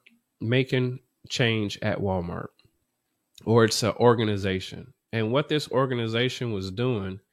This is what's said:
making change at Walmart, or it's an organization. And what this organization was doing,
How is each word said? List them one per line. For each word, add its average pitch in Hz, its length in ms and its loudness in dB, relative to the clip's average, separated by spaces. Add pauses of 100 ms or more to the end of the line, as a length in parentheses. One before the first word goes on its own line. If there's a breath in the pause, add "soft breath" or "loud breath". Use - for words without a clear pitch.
(400)
making 127 600 0 (280)
change 110 540 0
at 104 160 -2
Walmart, 87 520 -4 (920)
or 113 200 6
it's - 180 0
an 107 160 2
organization. 101 960 0 (180)
And 113 200 -2
what 151 160 0
this 151 240 -2
organization 120 800 -2
was 95 180 -6
doing, 98 480 -2 (140)